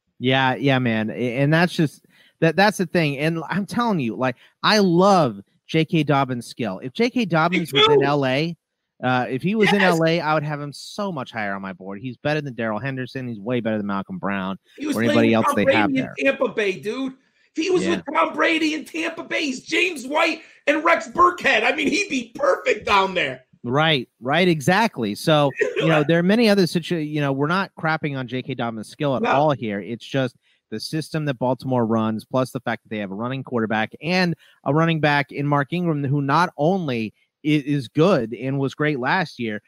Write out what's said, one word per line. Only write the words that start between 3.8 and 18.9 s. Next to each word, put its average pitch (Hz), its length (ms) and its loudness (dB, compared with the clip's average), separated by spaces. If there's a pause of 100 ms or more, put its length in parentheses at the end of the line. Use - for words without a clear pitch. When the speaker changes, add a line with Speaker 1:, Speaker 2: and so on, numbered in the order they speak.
Speaker 1:
you, 113 160 -2
like, 123 220 -2 (260)
I 202 160 4
love 175 600 4 (260)
J 160 180 2
K 156 180 2
Dobbins' 135 440 0
skill. 101 340 -6
If 127 120 -10
J 233 160 0
K 247 160 -2
Dobbins 170 480 0
Speaker 2:
Me 135 80 2
Speaker 1:
was 427 80 6
in 147 120 6
Speaker 2:
too. - 40 2
Speaker 1:
L 143 220 2
A, 151 300 -2 (460)
uh, 127 260 0
if 127 140 -6
he 190 120 -2
was 202 180 4
in 202 80 2
Speaker 2:
Yes. 180 160 4
Speaker 1:
L 160 80 2
A, 165 160 2
I 156 140 0
would 156 80 2
have 147 180 -6
him 147 120 -10
so - 380 -10
much 131 220 -8
higher 104 220 -4
on 98 80 -8
my 95 100 -8
board. 95 280 -12
He's 123 180 -12
better 151 220 -2
than 139 140 -10
Darrell 110 240 -4
Henderson. 131 480 -8
He's 117 140 -10
way 120 200 -2
better 110 180 -2
than 104 80 -4
Malcolm 98 320 -4
Brown 95 400 -4 (180)
Speaker 2:
He - 100 -8
was 302 100 -2
Speaker 1:
or 104 40 0
Speaker 2:
playing 117 100 2
Speaker 1:
anybody 113 180 4
Speaker 2:
with 113 80 4
Speaker 1:
else 113 100 2
Speaker 2:
Tom - 100 2
Speaker 1:
they 104 80 2
Speaker 2:
Brady - 140 4
Speaker 1:
have 104 120 2
Speaker 2:
in 262 60 -2
Speaker 1:
there. - 220 -4
Speaker 2:
Tampa 269 300 0
Bay, 190 300 -2
dude. 254 360 -8 (420)
If 320 80 -2
he 370 60 -2
was 359 140 2
Speaker 1:
Yeah. 339 120 0
Speaker 2:
with - 160 -8
Tom 320 220 0
Brady 311 400 0
in 294 100 -8
Tampa 320 400 -8